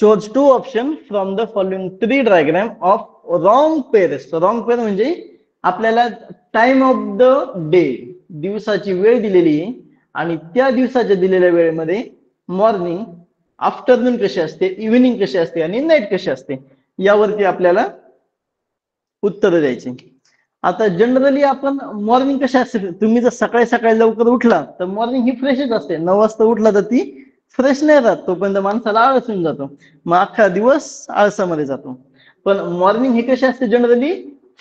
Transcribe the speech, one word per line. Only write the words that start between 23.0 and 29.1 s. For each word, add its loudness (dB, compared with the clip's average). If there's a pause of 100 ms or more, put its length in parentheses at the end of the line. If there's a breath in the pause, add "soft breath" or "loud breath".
जर 2
सकाळी 0
सकाळी 2
लवकर 2
उठला 2 (140)
तर -6
मॉर्निंग -4
ही 0
फ्रेशच -2
असते. -4
नऊ 0
वाजता 0
उठला 2
तर 2
ती -4 (360 loud breath)
फ्रेश 0
नाही 6
राहत, 2 (100)
तोपर्यंत -2
माणसाला -2
आळस 2